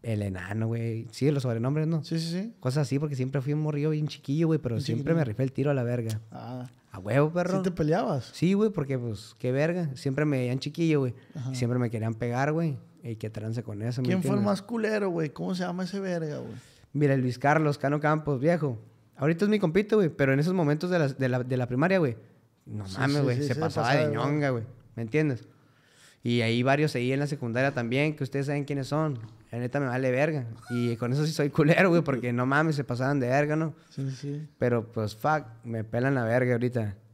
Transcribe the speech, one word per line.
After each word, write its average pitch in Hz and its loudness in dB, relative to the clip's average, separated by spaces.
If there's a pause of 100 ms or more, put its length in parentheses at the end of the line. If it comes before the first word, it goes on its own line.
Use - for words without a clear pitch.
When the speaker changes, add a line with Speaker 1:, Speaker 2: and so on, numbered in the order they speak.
Speaker 1:
El 110 -2
enano, 101 -4
güey. 113 -4
Sí, 135 2
los 135 0
sobrenombres, 131 0
¿no? 165 -2
Speaker 2:
Sí, 165 -4
sí, 165 -4
sí. 196 -6
Speaker 1:
Cosas 135 0
así, 139 0
porque 147 -4
siempre 131 -2
fui 143 -2
un 151 0
morrillo 151 -2
bien 151 0
chiquillo, 160 -2
güey, 160 2
pero 117 -2
Speaker 2:
Bien 139 -2
Speaker 1:
siempre 139 0
me 165 2
Speaker 2:
chiquillo. 123 -2
Speaker 1:
rifé 127 -2
el 135 0
tiro 143 0
a - 2
la 131 0
verga. 113 -4 (100)
Speaker 2:
Ah. 120 -12 (260)
Speaker 1:
A 98 -12
huevo, 131 2
perro. 175 0
Speaker 2:
¿Sí 185 0
te 185 2
peleabas? 165 0
Speaker 1:
Sí, 180 2
güey, 208 4
porque, 139 -2
pues, 113 -8
qué 127 -2
verga. 160 0
Siempre 143 0
me 147 2
veían 127 0
chiquillo, 151 2
güey. 127 0 (200)
Speaker 2:
Ajá. 131 -6
Speaker 1:
Siempre 123 0
me 120 0
querían 110 -2
pegar, 120 0
güey. 156 0 (260)
Y 117 -8
qué 110 -8
trance 110 -6
con 104 -8
eso, 120 -4
¿me 127 0
Speaker 2:
¿Quién 185 2
fue - -2
el 202 2
Speaker 1:
entiendes? 202 2
Speaker 2:
más 196 0
culero, 214 -2
güey? 160 -2
¿Cómo 180 -4
se 180 -4
llama 180 -4
ese 196 -6
verga, 165 -4
güey? 123 -10 (400)
Speaker 1:
Mira, 139 4
el 131 2
Luis 127 -2
Carlos 147 4
Cano 147 0
Campos, 151 0
viejo. 151 0 (380)
Ahorita 165 2
es 202 2
mi 214 4
compito, 202 2
güey, 185 6
pero 135 2
en 139 4
esos 175 2
momentos 160 2
de 175 2
la, 147 4
de 131 0
la, 127 0
de 127 -2
la 123 0
primaria, 156 2
güey, 127 2 (480)
no 107 -8
Speaker 2:
Sí, 95 -10
Speaker 1:
mames, 139 2
Speaker 2:
sí, 143 2
Speaker 1:
güey, 123 2
Speaker 2:
sí, 143 0
Speaker 1:
se 131 -4
Speaker 2:
se 143 -8
Speaker 1:
pasaba 131 0
Speaker 2:
pasaba 151 4
Speaker 1:
de 151 2
Speaker 2:
de 113 -2
Speaker 1:
ñonga, 143 0
güey, 117 -2 (320)
¿me 113 -8
entiendes? 139 0 (760)
Y 120 2
ahí 117 2
varios 143 2
ahí 123 0
en 135 0
la 143 -2
secundaria 131 -2
también, 135 0
que 143 -4
ustedes 139 -4
saben 143 -2
quiénes 139 -4
son. 147 -2 (340)
La 117 -6
neta 123 -2
me 139 0
vale 127 0
verga. 139 0 (240)
Y 120 0
con 120 -2
eso 147 2
sí 160 0
soy 147 0
culero, 160 6
güey, 170 6
porque 123 0
no 123 0
mames, 147 2
se 143 -2
pasaban 131 0
de 123 0
verga, 147 2
¿no? 156 -2 (160)
Speaker 2:
Sí, 135 -6
sí. 143 -8 (120)
Speaker 1:
Pero, 120 0
pues, 107 -4
fuck, 151 0 (180)
me 117 -6
pelan 123 0
la 123 0
verga 123 2
ahorita. 117 0 (180)